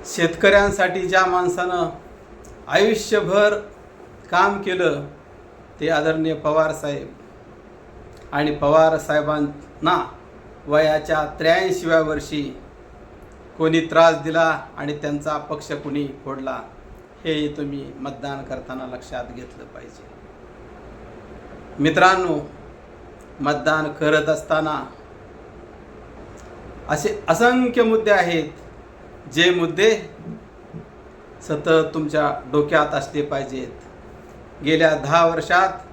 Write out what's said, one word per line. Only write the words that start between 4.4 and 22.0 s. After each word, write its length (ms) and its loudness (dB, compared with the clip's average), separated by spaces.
केलं, 440 0
ते 80 -2
आदरणीय 460 0
पवार 380 0
साहेब, 400 -8
आणि 220 0
पवार 440 4
साहेबांना 1120 -2
वयाच्या 600 2
त्र्याऐंशीव्या 640 2
वर्षी 560 -4
कोणी 220 2
त्रास 420 6
दिला 380 0
आणि 200 -6
त्यांचा 420 -6
पक्ष 340 -10
कोणी 340 -6
फोडला, 360 -8
हे 320 -2
तुम्ही 440 -8
मतदान 420 -10
करताना 440 -12
लक्षात 380 -12
घेतलं 280 -18
पाहिजे. 420 -20
मित्रांनो, 600 2